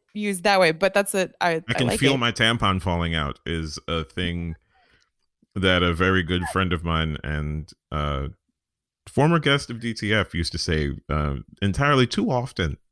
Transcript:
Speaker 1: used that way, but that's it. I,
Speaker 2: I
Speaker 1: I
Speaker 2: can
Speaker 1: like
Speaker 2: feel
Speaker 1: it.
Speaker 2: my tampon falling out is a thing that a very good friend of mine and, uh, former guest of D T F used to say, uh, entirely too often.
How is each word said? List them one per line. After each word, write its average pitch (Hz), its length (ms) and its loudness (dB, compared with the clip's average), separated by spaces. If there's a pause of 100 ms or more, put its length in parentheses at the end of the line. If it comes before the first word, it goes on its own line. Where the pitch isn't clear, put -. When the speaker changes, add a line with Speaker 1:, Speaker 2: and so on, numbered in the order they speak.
(140)
Speaker 1:
used 202 300 -2
that 202 160 4
way, 170 120 6
but 190 220 0
that's 202 220 0
it. 185 240 -2
I, 175 160 2
Speaker 2:
I 160 140 -6
Speaker 1:
I - 40 0
Speaker 2:
can 123 140 2
Speaker 1:
like 113 120 0
Speaker 2:
feel 135 160 4
Speaker 1:
it. - 20 2
Speaker 2:
my 117 140 0
tampon 110 500 2
falling 85 340 0
out 73 300 -4
is 80 420 -6
a 82 160 -2
thing 85 520 -6 (1000)
that 92 280 4
a 87 100 4
very 92 280 2
good 87 280 -2
friend 92 240 0
of 82 100 -2
mine 80 400 -2
and, 76 480 -6 (200)
uh, 73 360 -4 (800)
former 165 320 2
guest 143 300 0
of 117 100 -10
D 117 140 -6
T 107 200 -2
F 98 220 0
used 85 160 -2
to 85 60 -6
say, 76 340 0 (180)
uh, 73 260 -2 (260)
entirely 127 440 2
too 208 240 -2
often. 120 480 -2 (140)